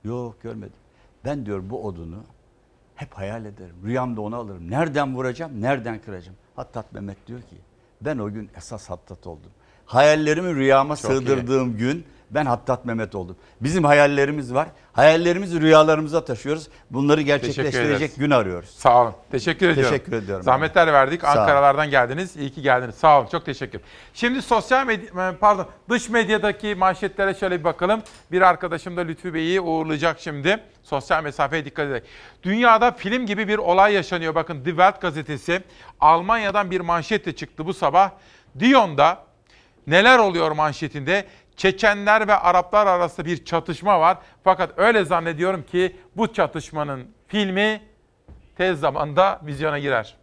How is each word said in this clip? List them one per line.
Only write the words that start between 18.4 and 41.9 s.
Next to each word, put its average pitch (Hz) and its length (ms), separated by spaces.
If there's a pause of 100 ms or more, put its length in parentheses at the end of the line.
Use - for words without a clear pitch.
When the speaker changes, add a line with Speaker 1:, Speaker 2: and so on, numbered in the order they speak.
Speaker 2:
Sağ 123 320
olun. 113 120 (180)
Teşekkür 165 380
ediyorum. 135 220
Speaker 1:
Teşekkür 147 220
ediyorum. 98 300
Speaker 2:
Zahmetler 156 500
verdik. 139 280
Speaker 1:
Sağ 147 100
olun. 143 100
Speaker 2:
Ankara'lardan 143 480
geldiniz. 139 460
İyi 139 160
ki 156 100
geldiniz. 127 340
Sağ 151 240
olun. 117 80
Çok - 180
teşekkür. 127 360 (320)
Şimdi 247 280
sosyal 254 440
medya, 185 440
e, 170 60
pardon, 202 300 (240)
dış 233 200
medyadaki 208 680
manşetlere 190 580
şöyle 180 260
bir 151 40
bakalım. 185 380 (300)
Bir 180 100
arkadaşım 175 560
da 180 40
Lütfü 160 320
Bey'i 170 280
uğurlayacak 160 580
şimdi. 160 440 (200)
Sosyal 156 400
mesafeye 147 420
dikkat 147 220
ederek. 131 160 (400)
Dünyada 226 480
film 240 340
gibi 208 220
bir 214 100
olay 196 360
yaşanıyor. 165 420
Bakın, 156 300
Die 175 60
Welt 185 300
gazetesi 160 600 (360)
Almanya'dan 190 720
bir 185 100
manşetle 170 540
çıktı - 300
bu 180 80
sabah. 180 380 (480)
Dion'da 185 580 (720)
neler 220 320
oluyor 170 320
manşetinde? 151 720 (300)
Çeçenler 202 720